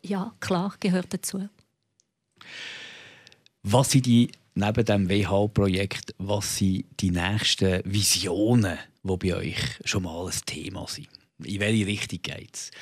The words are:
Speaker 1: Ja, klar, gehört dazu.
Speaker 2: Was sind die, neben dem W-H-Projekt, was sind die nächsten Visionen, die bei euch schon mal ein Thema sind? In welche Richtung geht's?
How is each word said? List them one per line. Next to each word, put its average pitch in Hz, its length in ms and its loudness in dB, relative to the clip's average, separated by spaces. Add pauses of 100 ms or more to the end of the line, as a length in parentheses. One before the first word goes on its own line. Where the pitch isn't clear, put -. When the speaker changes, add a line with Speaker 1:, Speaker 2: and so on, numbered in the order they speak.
Speaker 1:
Ja, 196 380 -4
klar, 190 400 -2
gehört 180 320 0
dazu. 190 360 -6 (2250)
Speaker 2:
Was 120 280 4
sind 127 160 4
die, 120 240 6 (240)
neben 107 300 2
dem 101 240 2
W-H-Projekt, 98 1120 0
was 98 400 -4
sind 95 260 2 (160)
die 95 100 2
nächsten 92 760 2
Visionen, 98 960 2 (240)
die 92 140 -2
bei 90 180 0
euch 87 240 -4 (260)
schon 92 200 -2
mal 85 220 -6
ein 76 60 -6 (140)
Thema - 400 -8
sind? - 220 -10 (340)
In 101 180 -6
welche 107 260 2
Richtung 104 360 -4
geht's? - 480 -12 (120)